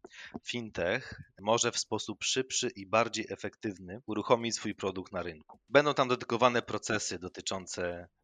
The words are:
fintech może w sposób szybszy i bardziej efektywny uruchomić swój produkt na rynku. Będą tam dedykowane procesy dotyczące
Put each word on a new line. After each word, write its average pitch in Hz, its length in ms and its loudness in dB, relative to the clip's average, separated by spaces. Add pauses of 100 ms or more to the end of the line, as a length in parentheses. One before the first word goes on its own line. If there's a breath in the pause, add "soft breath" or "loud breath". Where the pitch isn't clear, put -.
(440 loud breath)
fintech 110 800 -2 (200)
może 113 300 4
w - 60 -4
sposób - 460 -4
szybszy - 460 0
i 98 160 -10
bardziej 110 440 2
efektywny 95 760 -8
uruchomić 113 500 2
swój 104 200 -4
produkt 95 380 -6
na 90 100 -4
rynku. 82 360 -12 (100)
Będą 143 240 6
tam 135 140 4
dedykowane 117 540 4
procesy 104 580 -2
dotyczące 90 880 -6 (160)